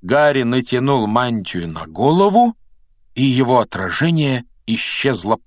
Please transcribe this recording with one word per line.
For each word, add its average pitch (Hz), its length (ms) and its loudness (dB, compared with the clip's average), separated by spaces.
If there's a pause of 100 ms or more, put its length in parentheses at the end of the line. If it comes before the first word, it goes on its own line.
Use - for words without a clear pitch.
Гарри 135 400 2
натянул 123 640 0
мантию 107 640 -2
на 80 180 -10
голову, 190 680 2 (580)
и 127 100 -2
его 127 360 2
отражение 131 840 -2 (220)
исчезло 113 800 -2